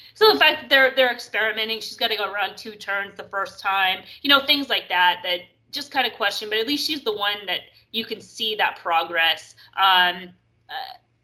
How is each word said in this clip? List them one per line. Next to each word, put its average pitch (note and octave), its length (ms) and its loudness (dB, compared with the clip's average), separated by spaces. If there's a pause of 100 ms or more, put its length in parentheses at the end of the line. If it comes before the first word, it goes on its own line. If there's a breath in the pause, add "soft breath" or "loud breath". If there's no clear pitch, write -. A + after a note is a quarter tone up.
(160 loud breath)
so G#4+ 180 6
the C4+ 60 -2
fact - 220 4
that A#3+ 100 -18
they're, C4+ 240 6
they're B3+ 160 4
experimenting, A3 720 -4
she's - 160 -14
gotta G#3 200 -2
go G3 140 -4
around G3+ 260 -4
two A3 160 -16
turns G3+ 420 -8
the F#3+ 100 -16
first G3 340 -8
time, F#3+ 440 -2 (200 loud breath)
you C#4 60 -2
know, C#4 140 4
things C#4 260 0
like - 200 -4
that, F3+ 340 4
that F3+ 180 -2 (300)
just C#4+ 200 -10
kinda B3+ 180 0
question, G#3+ 400 -4
but G#3+ 80 -2
at A3+ 80 0
least D4 220 -2
she's D4+ 160 -4
the G#3+ 120 -2
one G3+ 300 -4
that F3+ 140 -6 (320 soft breath)
you A3 140 -4
can G#3 160 -12
see G#3+ 340 -8
that G3+ 220 -2
progress. E3 760 0 (220 soft breath)
Um, F3+ 540 2 (380)
uh, - 60 -16 (500)